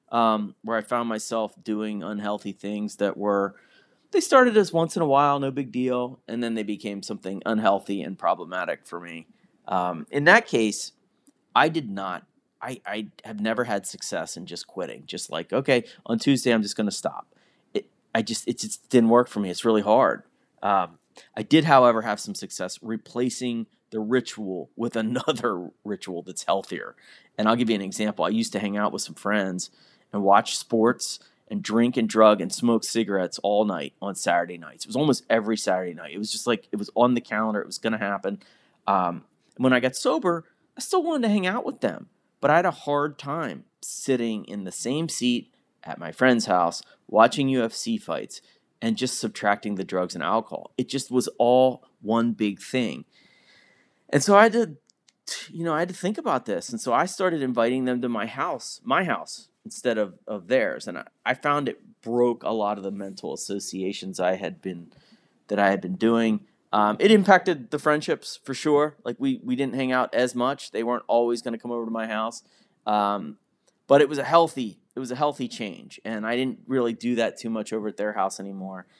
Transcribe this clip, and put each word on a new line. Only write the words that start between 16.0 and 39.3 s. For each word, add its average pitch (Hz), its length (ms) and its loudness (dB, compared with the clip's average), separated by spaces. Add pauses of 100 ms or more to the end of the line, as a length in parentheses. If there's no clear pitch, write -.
on 117 140 0
Tuesday, 127 320 2
I'm 110 120 4
just 101 140 -8
gonna 107 120 -2
stop." - 460 -8 (380)
It, - 160 -4 (260)
I 226 60 2
just, - 260 -6
it - 120 -2
just - 300 -10
didn't 117 200 6
work 120 180 6
for - 140 -4
me. 98 80 -2
It's 87 160 -4
really 110 160 4
hard. 104 420 4 (400)
Um, 92 360 0 (360)
I 110 80 -4
did, 151 220 6
however, 123 380 8
have 104 180 -2
some 104 120 -8
success - 480 -10
replacing 117 840 -6 (220)
the 110 100 -8
ritual 107 800 -2
with 117 180 -4
<laughs> 113 100 0
another 120 640 -2 (140)
ritual 92 400 -8
that's 87 220 -12
healthier. - 500 -4 (420)
And 107 100 0
I'll 117 100 4
give 120 120 2
you 113 60 2
an 98 60 0
example. 98 420 -4
I 85 60 2
used 113 240 -2
to 101 60 -2
hang 104 180 -4
out 104 160 0
with - 80 -6
some 82 140 -12
friends 95 540 -2 (440)
and 104 100 -2
watch 98 340 4
sports - 640 0 (300)
and 104 120 -4
drink 117 360 0
and 113 120 0
drug 107 320 8
and 82 100 -6
smoke 117 320 2
cigarettes 98 600 -2
all 104 220 4
night 80 360 -4
on 95 140 -6
Saturday 87 420 0
nights. 73 280 -16
It - 40 -14
was 110 60 -6
almost 143 340 2
every 110 280 2
Saturday 92 360 -2
night. 78 200 -14
It 87 40 -12
was 107 140 -6
just - 160 -8
like, 117 240 -2
it 110 60 -4
was 104 180 -8
on 123 180 4
the 117 80 0
calendar. 107 400 -2
It - 60 -8
was - 100 -10
gonna 110 200 -4
happen. 98 440 -4 (460)
Um, 90 380 0 (300)